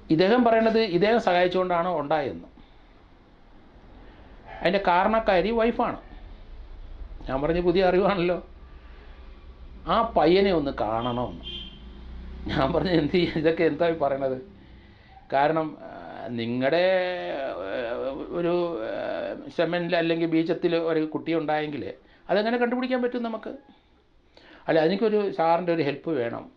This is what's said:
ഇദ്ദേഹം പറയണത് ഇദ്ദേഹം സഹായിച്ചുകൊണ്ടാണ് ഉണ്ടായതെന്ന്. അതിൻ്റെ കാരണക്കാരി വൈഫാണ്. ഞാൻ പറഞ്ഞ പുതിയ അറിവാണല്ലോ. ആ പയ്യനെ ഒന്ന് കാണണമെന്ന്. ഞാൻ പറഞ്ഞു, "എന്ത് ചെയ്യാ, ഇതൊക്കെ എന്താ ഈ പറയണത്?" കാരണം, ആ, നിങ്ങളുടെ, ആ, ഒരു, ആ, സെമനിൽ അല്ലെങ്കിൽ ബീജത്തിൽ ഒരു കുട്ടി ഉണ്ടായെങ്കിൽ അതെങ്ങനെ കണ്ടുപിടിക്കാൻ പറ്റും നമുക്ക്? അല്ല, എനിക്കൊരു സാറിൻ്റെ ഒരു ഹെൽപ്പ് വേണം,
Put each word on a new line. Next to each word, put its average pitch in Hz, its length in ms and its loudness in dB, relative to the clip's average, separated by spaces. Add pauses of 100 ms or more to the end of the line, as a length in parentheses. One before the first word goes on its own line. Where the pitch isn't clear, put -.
(100)
ഇദ്ദേഹം 196 340 6
പറയണത് 226 340 4
ഇദ്ദേഹം 208 420 2
സഹായിച്ചുകൊണ്ടാണ് 180 680 2
ഉണ്ടായതെന്ന്. 143 600 -2 (2000)
അതിൻ്റെ 196 260 2
കാരണക്കാരി 196 640 4
വൈഫാണ്. 233 500 0 (1300)
ഞാൻ 131 140 -2
പറഞ്ഞ 165 180 0
പുതിയ 180 240 4
അറിവാണല്ലോ. 180 640 2 (1400)
ആ 220 300 2
പയ്യനെ 185 360 6
ഒന്ന് 147 180 2 (100)
കാണണമെന്ന്. 117 840 -4 (840)
ഞാൻ 135 240 0
പറഞ്ഞു, 165 180 0
"എന്ത് 156 220 2
ചെയ്യാ, 170 240 2
ഇതൊക്കെ 165 280 2
എന്താ 160 240 2
ഈ 165 40 0
പറയണത്?" 139 500 -2 (920)
കാരണം, 151 480 2
ആ, - 480 -14
നിങ്ങളുടെ, 127 580 0 (580)
ആ, 131 100 -6 (760)
ഒരു, 170 540 0
ആ, - 720 -6
സെമനിൽ 170 400 0
അല്ലെങ്കിൽ 165 300 2
ബീജത്തിൽ 165 500 0
ഒരു 160 280 0
കുട്ടി 156 300 -4
ഉണ്ടായെങ്കിൽ 151 600 -4 (360)
അതെങ്ങനെ 214 260 2
കണ്ടുപിടിക്കാൻ 247 460 0
പറ്റും 247 200 -2
നമുക്ക്? 226 300 -8 (1160)
അല്ല, 156 120 4
എനിക്കൊരു 202 520 2
സാറിൻ്റെ 170 400 2
ഒരു 165 100 0
ഹെൽപ്പ് 143 280 -4
വേണം, 117 460 -4